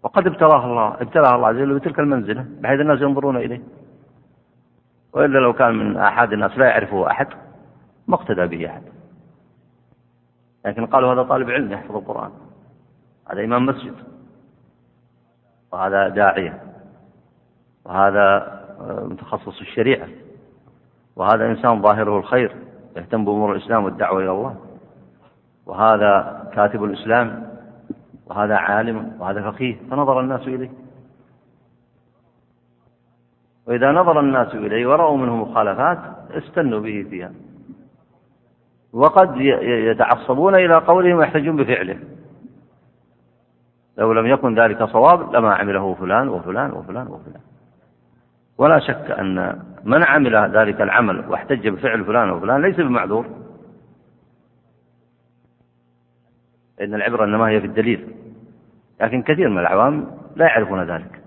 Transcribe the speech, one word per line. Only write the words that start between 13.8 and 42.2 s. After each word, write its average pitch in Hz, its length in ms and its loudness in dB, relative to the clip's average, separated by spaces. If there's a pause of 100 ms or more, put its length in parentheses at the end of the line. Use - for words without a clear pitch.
وهذا 95 360 0
داعية، 95 520 0 (1200)
وهذا، 98 520 4 (440)
آه، 104 300 -10
متخصص - 500 -12
الشريعة، 120 480 -2 (1080)
وهذا 110 340 2
إنسان 113 320 2
ظاهره 104 360 4
الخير 123 340 0 (440)
يهتم 104 280 -4
بأمور 104 280 0
الإسلام 104 320 0
والدعوة 92 380 -2
إلى 95 80 -2
الله، 113 260 -6 (1120)
وهذا 101 800 2 (100)
كاتب 104 300 0
الإسلام، 110 680 -2 (760)
وهذا 104 300 -2
عالم، 104 640 -2
وهذا 98 320 -6
فقيه"، 120 260 -6 (140)
فنظر 135 300 0
الناس 127 200 -4
إليه. 127 300 -10 (3000)
وإذا 123 260 2
نظر 170 280 4
الناس 135 340 0
إليه 107 320 -4
ورأوا 151 300 2
منه 123 200 -2
مخالفات 113 600 -2 (320)
استنوا 139 500 -4
به 104 300 -8
فيها، 90 220 -14 (1600)
وقد 151 440 4
ي-، 131 80 -2
ي-، 117 460 2
يتعصبون 131 640 2
إلى 180 200 6
قوله 175 400 4
ويحتجون 156 420 2
بفعله: 104 420 -2 (2000)